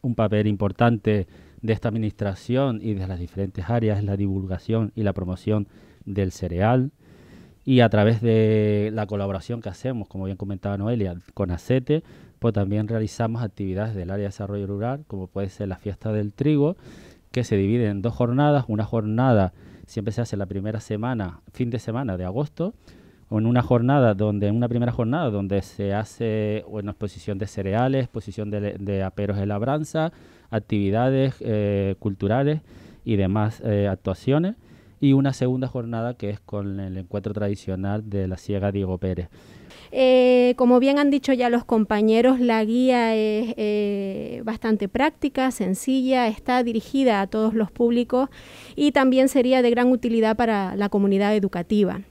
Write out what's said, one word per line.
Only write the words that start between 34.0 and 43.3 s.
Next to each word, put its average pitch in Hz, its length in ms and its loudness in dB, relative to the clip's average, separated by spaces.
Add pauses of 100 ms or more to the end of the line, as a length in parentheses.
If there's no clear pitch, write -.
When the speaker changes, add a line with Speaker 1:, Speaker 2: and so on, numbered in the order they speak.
Speaker 1:
y 139 140 4
una 135 200 2
segunda 127 340 -2
jornada 117 480 -6
que 101 140 -8
es 104 100 -8
con 98 400 -8
el 95 180 -8
encuentro 98 360 -6
tradicional 101 760 -4
de 95 180 -2
la 92 100 -4
siega 101 340 -2
Diego 95 260 -2
Pérez. 90 300 -4 (640)
Speaker 2:
Eh, 254 640 4
como 247 240 6
bien 277 180 4
han 285 140 4
dicho 277 220 2
ya 240 160 0
los 240 160 0
compañeros, 220 720 4
la 226 240 2
guía 240 500 2
es, 214 440 0